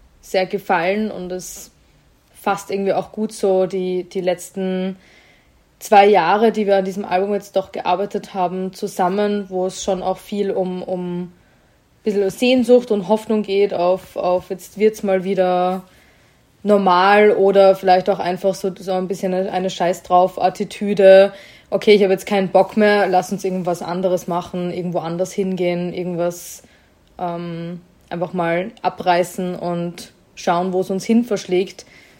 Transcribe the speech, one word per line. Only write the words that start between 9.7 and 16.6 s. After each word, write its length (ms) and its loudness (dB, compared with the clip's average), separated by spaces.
schon 200 -2
auch 160 -4
viel 320 -4
um, 320 -4
um 400 -6
ein 100 -12
bisschen 240 0
Sehnsucht 600 2
und 180 -2
Hoffnung 340 0
geht 300 0
auf, 440 -2
auf 340 -2
jetzt 280 -12
wird's 240 0
mal 220 0
wieder 600 -2